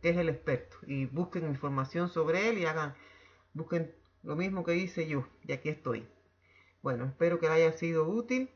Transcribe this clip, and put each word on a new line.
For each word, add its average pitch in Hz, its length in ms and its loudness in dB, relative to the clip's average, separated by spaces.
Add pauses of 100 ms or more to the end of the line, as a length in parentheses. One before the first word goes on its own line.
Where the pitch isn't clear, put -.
que 170 80 4
es 175 80 4
el 165 100 2
experto. - 480 -2 (100)
Y 135 200 -2
busquen 165 400 -4
información 139 640 -2
sobre 175 400 2
él 220 80 0
y 170 80 0
hagan, 156 280 -2 (600)
busquen 160 400 -2 (300)
lo 135 120 -4
mismo 190 260 -2
que 165 140 0
hice 175 320 -2
yo. 143 180 -2 (200)
Y 139 60 -4
aquí 139 180 -4
estoy. 117 360 -6 (760)
Bueno, 127 240 -2
espero 170 340 2
que 160 80 2
le 160 60 4
haya 160 180 8
sido 160 340 2
útil. 233 500 0